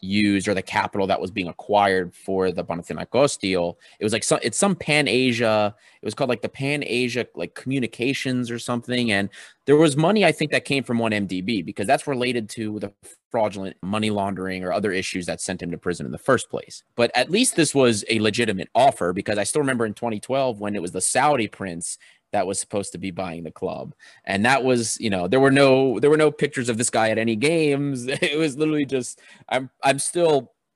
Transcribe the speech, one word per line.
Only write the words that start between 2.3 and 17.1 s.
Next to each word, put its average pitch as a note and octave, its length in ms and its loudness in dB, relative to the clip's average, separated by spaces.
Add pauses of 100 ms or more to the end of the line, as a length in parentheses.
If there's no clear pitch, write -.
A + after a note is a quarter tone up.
the F2 120 -6
Panathinaikos F2 720 -2
deal, F2+ 400 -2 (220)
it - 40 -8
was G#2+ 100 0
like A2 100 -2
some, - 180 2
it's - 160 -4
some G3 180 4
Pan D3 320 2
Asia, A2 680 2 (260)
it - 40 -10
was G#2+ 100 -6
called, C3 140 -2
like, A#2 120 -2
the G2+ 80 -6
Pan C#3+ 360 -4
Asia, A#2+ 500 -2
like, F2 180 -8
Communications B2+ 960 -4
or A#2+ 80 -6
something. A#2+ 540 -2
And G2 180 0 (360)
there C#3 100 6
was D3+ 220 6
money, G3 260 4
I D#3+ 80 4
think, D3+ 200 -2
that C3 140 0
came C#3 180 0
from A#2 160 0
one A2+ 140 0
M G#2 140 0
D F#2 140 -4
B G2+ 200 -2
because G2+ 240 -6
that's - 220 2
related B2 440 -2
to G#2+ 280 -6
the G2 140 -10 (360)
fraudulent G2+ 540 -2
money G#2+ 260 0
laundering F#2+ 540 -4
or F2+ 100 -2
other G2 180 0
issues F#2 360 -4
that E2 120 -6
sent - 220 -6
him F2 80 -6
to E2+ 80 -6
prison E2 300 -6
in B1 40 -8
the D2+ 60 -8
first - 320 0
place. - 340 -10 (120)
But A#2 180 2